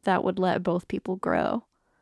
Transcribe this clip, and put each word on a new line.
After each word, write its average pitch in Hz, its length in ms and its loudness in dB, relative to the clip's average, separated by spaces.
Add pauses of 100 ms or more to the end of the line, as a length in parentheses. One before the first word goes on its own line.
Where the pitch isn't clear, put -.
that 185 180 2
would 190 160 -2
let 185 240 2
both 180 240 0
people - 300 -4
grow. - 480 0 (380)